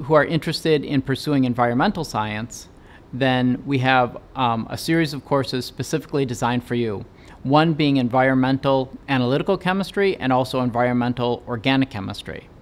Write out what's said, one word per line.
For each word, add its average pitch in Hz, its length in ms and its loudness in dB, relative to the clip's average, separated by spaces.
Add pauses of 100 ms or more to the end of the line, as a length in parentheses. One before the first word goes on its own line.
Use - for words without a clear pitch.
who 151 120 2
are 143 100 8
interested 156 580 0
in 135 180 0
pursuing 135 440 0
environmental 123 580 2
science, 107 640 -6 (460)
then 127 520 2
we 139 140 0
have, 127 380 2 (180)
um, 117 340 -2
a 120 80 -8
series 165 360 0
of 135 120 -10
courses 131 400 -2
specifically 143 600 -4
designed 120 380 -2
for 120 120 -4
you. 107 300 -2 (360)
One 151 320 4
being 143 240 2
environmental 131 920 2 (160)
analytical 139 500 0
chemistry 190 600 0
and 131 140 -2
also 127 300 0
environmental 120 840 0
organic 131 420 0
chemistry. 101 600 -12 (120)